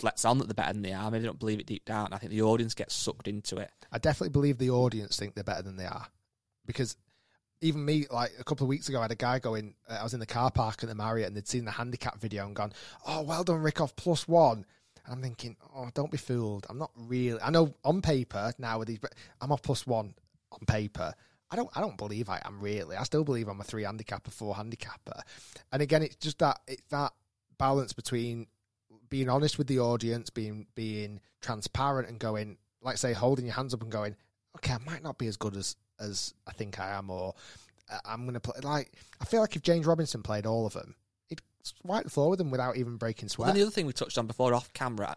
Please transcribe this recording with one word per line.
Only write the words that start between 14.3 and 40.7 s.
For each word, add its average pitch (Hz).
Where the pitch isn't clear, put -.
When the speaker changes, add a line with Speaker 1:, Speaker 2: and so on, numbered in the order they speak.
Speaker 2:
And 123
I'm 131
thinking, 117
"Oh, 123
don't 147
be 151
fooled. 110
I'm 120
not 156
really, 120
I 123
know 165
on 170
paper 120
now 113
with 110
these, 113
but -
I'm 135
off 147
plus -
one 110
on -
paper." 104
I 202
don't, 247
I 147
don't 196
believe 104
I 92
am 101
really. 101
I 107
still 151
believe 117
I'm 98
a 101
three 110
handicapper, 101
four 104
handicapper. -
And 139
again, 151
it's -
just -
that, 147
it's 131
that 143
balance 135
between 120
being 135
honest 147
with 139
the 131
audience, 117
being, 107
being 107
transparent 131
and 117
going, 107
like, 120
say, 120
holding 123
your 113
hands 127
up 113
and 110
going, 107
"Okay, 135
I 120
might 160
not 170
be 117
as 98
good 101
as, -
as 104
I -
think 101
I 95
am," 98
or, 92
uh, -
"I'm 117
gonna 123
play," -
like, 143
I -
feel 226
like 208
if 143
James 170
Robinson 160
played 107
all 113
of 101